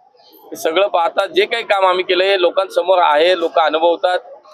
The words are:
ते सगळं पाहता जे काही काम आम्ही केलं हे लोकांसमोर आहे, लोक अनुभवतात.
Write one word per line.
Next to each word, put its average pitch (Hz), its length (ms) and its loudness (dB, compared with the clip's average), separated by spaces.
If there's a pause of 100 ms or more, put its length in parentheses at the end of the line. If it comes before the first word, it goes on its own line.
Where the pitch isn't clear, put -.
(520)
ते 156 40 -14
सगळं 170 320 -2
पाहता 185 380 -2
जे 185 200 0
काही 226 180 -6
काम 196 220 0
आम्ही 180 180 0
केलं 185 200 0
हे 196 180 0
लोकांसमोर 180 600 0
आहे, 165 380 2
लोक 165 200 -2
अनुभवतात. 165 600 0 (340)